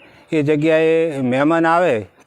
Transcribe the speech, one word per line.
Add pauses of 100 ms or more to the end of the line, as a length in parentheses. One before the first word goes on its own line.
(320)
એ
જગ્યાએ
મહેમાન
આવે (220)